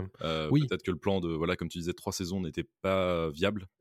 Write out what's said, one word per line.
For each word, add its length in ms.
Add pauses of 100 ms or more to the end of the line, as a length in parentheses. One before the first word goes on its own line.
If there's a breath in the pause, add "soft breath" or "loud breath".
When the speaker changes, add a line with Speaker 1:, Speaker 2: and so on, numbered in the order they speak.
(220)
Speaker 1:
Euh, 280
Speaker 2:
Oui. 160
Speaker 1:
peut-être 160
que 80
le 80
plan 220
de, 80
voilà, 280
comme 120
tu 100
disais, 140
trois 200
saisons 280
n'était 260 (160)
pas 480
viable, 360 (140)